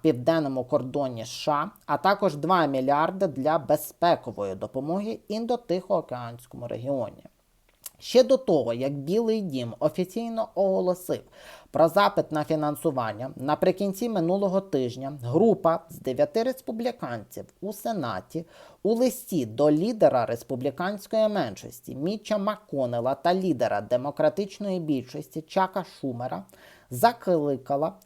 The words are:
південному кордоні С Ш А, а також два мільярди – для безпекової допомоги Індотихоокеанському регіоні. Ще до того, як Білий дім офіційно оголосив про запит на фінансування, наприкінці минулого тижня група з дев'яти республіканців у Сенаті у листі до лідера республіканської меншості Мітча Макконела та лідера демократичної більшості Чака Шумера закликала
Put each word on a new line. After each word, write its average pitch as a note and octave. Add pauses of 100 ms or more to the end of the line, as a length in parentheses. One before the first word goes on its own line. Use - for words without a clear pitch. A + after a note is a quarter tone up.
південному C3+
кордоні B2+
С A2+
Ш -
А, D3+ (160)
а D3
також G3
два D#3+
мільярди – C#3+
для D3+
безпекової C3+
допомоги D#3+
Індотихоокеанському F3
регіоні. A#2+ (760)
Ще -
до C4
того, D3+
як B2+
Білий G#3+
дім C3
офіційно A3
оголосив F3+ (500)
про D#3+
запит G3
на D3+
фінансування, C#3
наприкінці F#3
минулого G3
тижня C3+
група E3 (100)
з -
дев'яти D3
республіканців A3+ (160)
у G3
Сенаті D#3+ (360)
у G#3+
листі A3
до A#2
лідера E3
республіканської F3
меншості B2+
Мітча G3+
Макконела C3+
та E3+
лідера B2
демократичної D3+
більшості D3+
Чака F#3+
Шумера C3 (460)
закликала D3 (140)